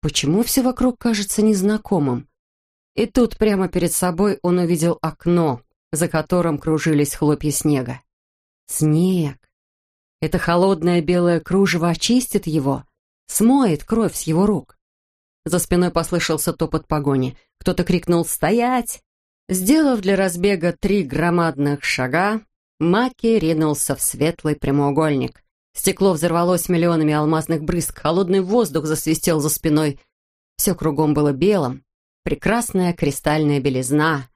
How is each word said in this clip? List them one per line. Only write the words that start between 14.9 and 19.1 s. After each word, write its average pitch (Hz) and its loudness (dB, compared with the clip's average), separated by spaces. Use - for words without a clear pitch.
За 170 0
спиной 180 2
послышался 165 -2
топот 156 -4
погони. 135 -2
Кто-то 180 0
крикнул 170 0
«Стоять!». 240 -2